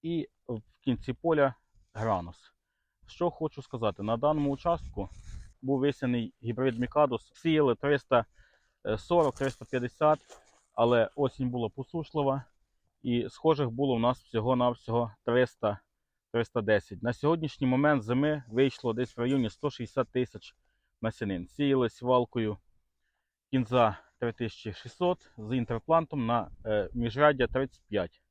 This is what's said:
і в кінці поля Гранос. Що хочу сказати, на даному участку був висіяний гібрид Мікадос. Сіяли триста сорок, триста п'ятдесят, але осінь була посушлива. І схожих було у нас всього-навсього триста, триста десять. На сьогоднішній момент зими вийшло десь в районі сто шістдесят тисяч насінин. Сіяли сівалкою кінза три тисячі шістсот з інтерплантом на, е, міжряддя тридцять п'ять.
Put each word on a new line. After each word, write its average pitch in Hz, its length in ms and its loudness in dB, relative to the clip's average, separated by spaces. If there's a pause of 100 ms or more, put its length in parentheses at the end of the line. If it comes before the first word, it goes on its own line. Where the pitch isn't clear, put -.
і 165 280 -4 (180)
в 113 140 -6 (180)
кінці 127 340 -4
поля 147 420 0 (380)
Гранос. 98 600 -4 (540)
Що 175 240 -4
хочу 151 300 -8
сказати, 113 420 -4
на 113 140 0
даному 147 340 0
участку 139 580 -4 (520)
був 131 180 0
висіяний 123 540 -2 (100)
гібрид 117 360 -2
Мікадос. 123 540 0
Сіяли 151 420 2
триста 135 500 2 (720)
сорок, 160 380 2
триста 135 300 -4
п'ятдесят, 151 540 0 (540)
але 117 420 4
осінь 131 340 -2
була 120 200 -4
посушлива. 139 760 -4 (580)
І 120 280 0
схожих 147 400 0
було 131 260 0
у 117 40 0
нас 123 240 0
всього-навсього 120 880 0 (140)
триста, 120 540 0 (520)
триста 117 300 -2
десять. 101 420 0
На 117 100 -2
сьогоднішній 156 540 -2
момент 135 360 2
зими 139 440 0
вийшло 123 460 0
десь 120 240 -4
в - 20 -18
районі 123 300 0
сто - 200 -6
шістдесят 123 420 -6
тисяч - 440 -6 (460)
насінин. 98 460 -4
Сіяли 135 420 2
сівалкою 120 680 0 (960)
кінза 120 460 2 (220)
три 117 140 -2
тисячі 110 400 -8
шістсот - 640 -4
з 110 200 -4
інтерплантом 139 680 0
на, 117 260 0 (140)
е, 107 280 0
міжряддя 123 540 2
тридцять - 400 -4
п'ять. 95 420 -4